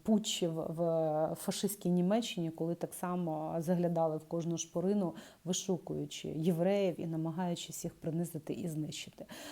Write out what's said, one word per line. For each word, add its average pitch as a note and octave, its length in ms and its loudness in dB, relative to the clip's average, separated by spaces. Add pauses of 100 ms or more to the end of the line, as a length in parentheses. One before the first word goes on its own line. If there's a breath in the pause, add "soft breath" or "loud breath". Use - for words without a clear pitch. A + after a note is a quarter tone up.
путчів G#3 500 2
в D#3+ 840 2
фашистській - 520 -2
Німеччині, F3+ 600 2
коли E3 240 -2
так E3 200 -6
само E3 640 -2
заглядали E3+ 580 4
в D#3 80 -6
кожну E3 340 0
шпорину, F#3 560 0 (300 loud breath)
вишукуючи D3+ 840 -2
євреїв F3 720 2
і F3 60 -4
намагаючись E3 800 -2
їх E3+ 100 -6
принизити E3 580 -2
і F#3+ 160 -4
знищити. - 560 -6
Е, - 40 -18 (240 loud breath)